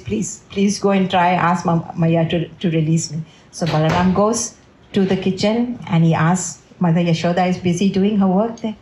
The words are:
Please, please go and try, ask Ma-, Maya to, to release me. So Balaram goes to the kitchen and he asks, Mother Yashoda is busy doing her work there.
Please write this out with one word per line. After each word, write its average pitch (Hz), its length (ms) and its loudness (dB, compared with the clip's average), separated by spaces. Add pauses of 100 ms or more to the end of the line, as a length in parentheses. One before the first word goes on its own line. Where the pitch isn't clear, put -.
Please, - 500 -6
please 196 280 0
go 196 120 0
and 190 200 2
try, 180 200 2
ask 180 340 0
Ma-, 165 300 -2
Maya 165 340 2
to, 170 200 -2
to - 220 -4
release 160 420 0
me. 160 100 -8 (280)
So - 160 -6
Balaram 160 480 2
goes 214 420 0 (360)
to 196 120 2
the 185 120 2
kitchen 220 640 -2 (100)
and 165 160 2
he 165 100 4
asks, - 480 -2 (160)
Mother 170 220 2
Yashoda 175 480 0
is 180 100 -2
busy 180 320 0
doing 196 280 0
her 196 80 2
work 208 340 0
there. 220 220 -8